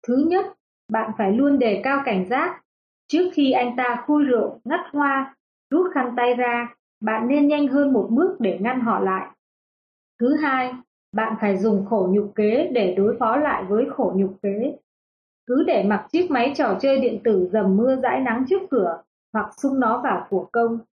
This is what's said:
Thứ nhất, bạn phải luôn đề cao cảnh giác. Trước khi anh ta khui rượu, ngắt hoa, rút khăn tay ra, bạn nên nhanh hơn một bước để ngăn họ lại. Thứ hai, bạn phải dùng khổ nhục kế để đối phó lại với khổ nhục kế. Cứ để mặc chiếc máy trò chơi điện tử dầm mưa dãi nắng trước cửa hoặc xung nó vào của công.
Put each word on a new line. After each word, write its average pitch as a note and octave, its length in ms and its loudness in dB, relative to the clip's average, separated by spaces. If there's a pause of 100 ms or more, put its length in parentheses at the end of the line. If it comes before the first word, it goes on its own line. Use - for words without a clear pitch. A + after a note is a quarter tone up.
Thứ C4 220 2
nhất, F#4+ 180 0 (460)
bạn A3 260 -4
phải G3 140 2
luôn C#4 260 2
đề G#3+ 260 0
cao C#4 200 0
cảnh F#3+ 240 -2
giác. D#4 340 -4 (460)
Trước F4+ 240 0
khi C4+ 200 2
anh B3 240 0
ta B3 300 -4
khui D4 180 4
rượu, A#3+ 400 0
ngắt D#4+ 160 -4 (120)
hoa, C4+ 440 -2 (340)
rút F4+ 240 2
khăn B3 220 -2
tay B3 180 2
ra, A#3+ 400 -2 (260)
bạn A3 280 -2
nên C#4+ 200 4
nhanh D4 200 2
hơn C#4 240 2
một G#3 180 2
bước E4+ 300 2
để F#3+ 200 0
ngăn B3+ 200 -2
họ A3 200 0
lại. F#3+ 300 -2 (920)
Thứ C4 160 2
hai, C4 380 -2 (380)
bạn A3 280 -2
phải G3+ 160 0
dùng G3 300 0
khổ F#3+ 240 0
nhục G3+ 240 0
kế A3+ 380 2
để G3+ 220 0
đối G#3 240 2
phó A3+ 180 0
lại C#4+ 320 -2
với A3 220 2
khổ G3+ 260 -2
nhục G3 260 0
kế. G#3+ 340 -4 (680)
Cứ C4+ 200 2
để A3+ 220 2
mặc G3+ 240 -2
chiếc F4 180 2
máy C4 260 0
trò A3 240 0
chơi C4+ 200 2
điện A3 240 -2
tử F#3+ 280 2
dầm G3 240 2
mưa C4 200 2
dãi B3+ 240 -2
nắng B3+ 280 -2
trước F#4+ 220 0
cửa G3 320 -2 (300)
hoặc G#3+ 240 -4
xung C4+ 240 -2
nó A#3+ 240 0
vào F#3 260 -4
của F#3+ 220 -2
công. A#3 260 0 (200)